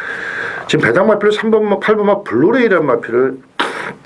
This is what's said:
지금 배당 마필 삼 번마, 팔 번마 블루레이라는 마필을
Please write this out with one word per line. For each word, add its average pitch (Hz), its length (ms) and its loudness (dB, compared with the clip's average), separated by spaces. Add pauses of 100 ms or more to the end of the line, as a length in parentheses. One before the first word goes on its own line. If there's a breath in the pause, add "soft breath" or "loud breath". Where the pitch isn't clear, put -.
(680 loud breath)
지금 - 180 0
배당 196 220 2
마필 208 240 2
삼 214 180 -2
번마, 208 300 2
팔 214 160 2
번마 202 260 0
블루레이라는 180 640 2
마필을 127 520 0 (680 loud breath)